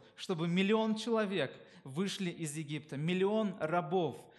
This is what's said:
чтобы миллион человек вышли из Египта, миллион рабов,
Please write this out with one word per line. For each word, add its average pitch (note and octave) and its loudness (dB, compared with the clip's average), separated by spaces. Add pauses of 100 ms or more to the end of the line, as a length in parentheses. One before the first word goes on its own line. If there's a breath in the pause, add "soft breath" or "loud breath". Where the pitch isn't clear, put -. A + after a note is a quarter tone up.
(160 loud breath)
чтобы E3+ -2
миллион G#3+ 4
человек G#3 0 (320 loud breath)
вышли F#3 -2
из E3 -6
Египта, D3+ -6
миллион F#3 2
рабов, D#3+ 0 (160 loud breath)